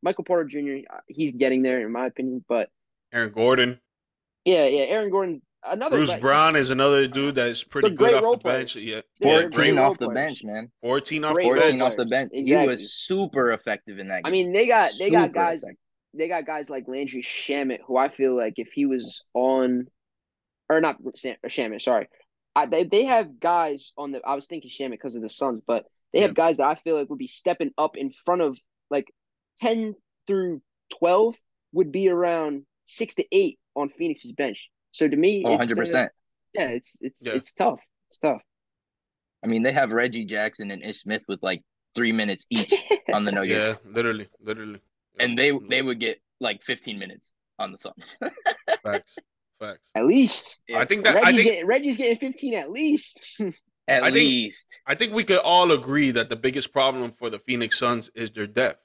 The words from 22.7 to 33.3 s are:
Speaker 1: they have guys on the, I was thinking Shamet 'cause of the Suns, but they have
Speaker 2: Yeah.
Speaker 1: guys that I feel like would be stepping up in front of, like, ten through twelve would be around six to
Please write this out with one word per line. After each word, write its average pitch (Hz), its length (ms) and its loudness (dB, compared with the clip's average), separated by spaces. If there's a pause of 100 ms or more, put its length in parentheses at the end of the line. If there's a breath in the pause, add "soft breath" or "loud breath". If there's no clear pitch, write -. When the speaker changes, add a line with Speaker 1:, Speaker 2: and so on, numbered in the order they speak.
Speaker 1:
they 202 200 2
have 214 360 0
guys 165 560 -2
on 143 160 -10
the, 135 140 -8
I 139 80 -2
was 139 120 -10
thinking 147 240 -14
Shamet 127 300 -10
'cause 123 160 -10
of 113 60 -8
the 110 80 -10
Suns, 127 360 -4
but 117 200 -2 (260)
they - 80 4
have 202 120 4
Speaker 2:
Yeah. - 20 -10
Speaker 1:
guys 165 240 4
that 139 80 2
I 156 80 2
feel 165 240 -4
like 139 100 -4
would 143 100 -12
be 131 100 -10
stepping 170 500 -4
up 151 180 -2
in 135 140 -6
front 175 320 -2
of, 135 160 -2 (320)
like, 143 200 -4 (480)
ten 226 360 -2 (320)
through 185 340 -2 (380)
twelve 202 360 4 (380)
would 165 200 0
be 190 180 2
around 165 560 -2 (180)
six - 300 -8
to - 180 -2